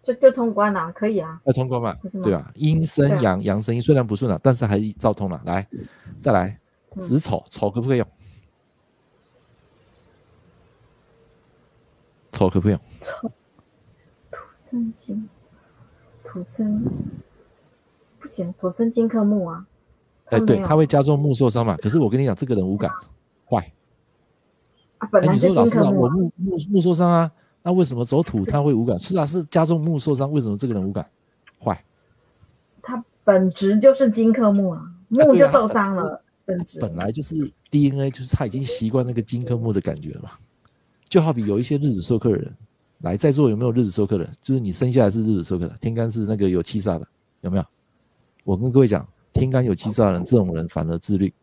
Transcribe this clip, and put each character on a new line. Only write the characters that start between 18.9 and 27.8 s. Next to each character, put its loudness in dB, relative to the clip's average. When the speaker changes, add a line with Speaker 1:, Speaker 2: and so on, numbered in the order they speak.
Speaker 1:
金 0
克 0
木 0
啊。 -12
Speaker 2:
哎， 0
Speaker 1:
他 -
没 4
有。 0
Speaker 2:
对， 2
他 2
会 6
加 2
重 2
木 0
受 4
伤 0
嘛。 0
可 -4
是 2
我 2
跟 0
你 0
讲， 0
这 -6
个 -2
人 0
无 -2
感， -4
坏。 -2
Speaker 1:
啊， -10
本 4
来 4
就 4
金 0
克 4
木 -
啊。 6
Speaker 2:
哎， -
你 -
说 -
：“老 6
师 2
啊， 4
我 2
木， 0
木， -4
木 4
受 2
伤 2
啊， 2
那 -2
为 4